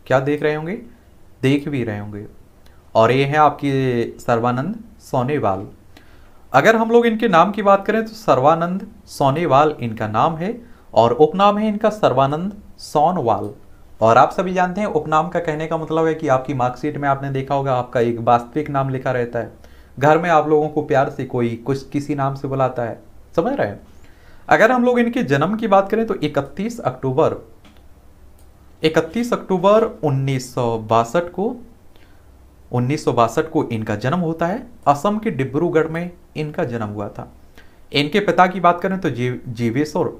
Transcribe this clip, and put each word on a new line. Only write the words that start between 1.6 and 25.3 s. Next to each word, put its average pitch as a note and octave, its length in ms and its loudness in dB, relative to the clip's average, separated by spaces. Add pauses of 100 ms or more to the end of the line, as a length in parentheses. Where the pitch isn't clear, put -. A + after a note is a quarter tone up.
भी C3+ 140 -4
रहे G#2+ 160 -6
होंगे। G#2 260 -10 (720)
और A2+ 160 6
ये C#3 140 2
हैं C#3+ 120 -2
आपके C3+ 680 2 (160)
सर्बानंद B2 640 -2 (160)
सोनोवाल। A#2+ 680 -2 (880)
अगर E3 220 6
हम A3+ 160 0
लोग A#3 140 6
इनके A#3 220 0
नाम F#3 240 4
की G#3+ 100 -6
बात G3 240 4
करें G#3+ 160 0
तो A3 60 -6
सर्बानंद E3 800 2 (180)
सोनोवाल C#3+ 760 2
इनका A2 280 -6
नाम C3 280 0
है G3 260 -8 (320)
और A3+ 200 4
उपनाम F#3+ 440 4
है G#3+ 100 -2
इनका G#3+ 220 0
सर्बानंद D3+ 640 0 (240)
सोनोवाल। B2 760 0 (500)
और A2+ 160 6
आप C#3+ 140 6
सभी F#3 220 -4
जानते F3+ 280 -2
हैं G#3 60 -2
उपनाम D#3 400 0
का F3 120 -4
कहने D#3+ 280 -4
का E3 100 -2
मतलब D#3+ 280 -2
है D#3+ 100 0
कि D#3 120 -6
आपकी C3 260 0
मार्कशीट C3 440 -4
में C#3+ 120 -2
आपने C#3 220 -2
देखा C3+ 240 -4
होगा C#3 180 0
आपका B2 260 -2
एक A#2 200 0
वास्तविक A#2+ 500 0
नाम C3+ 200 -2
लिखा C3+ 220 -4
रहता A#2+ 280 -4
है। G#2+ 120 -8 (480)
घर D3+ 180 6
में F3 120 -2
आप D3+ 180 4
लोगों D3+ 220 2
को D3+ 120 -2
प्यार C#3 280 2
से C3 160 -8
कोई A#2+ 300 -2
कुछ C3+ 340 -6
किसी D3 260 -4
नाम C#3 200 -2
से C#3 120 -8
बुलाता C3 360 -2
है, A2 160 -8 (360)
समझ B3 180 0
रहे D#3 140 -2
हैं? G2 120 -8 (680)
अगर G3 220 6
हम B3 120 2
लोग A#3+ 160 2
इनके A#3 240 0
जन्म D3 320 0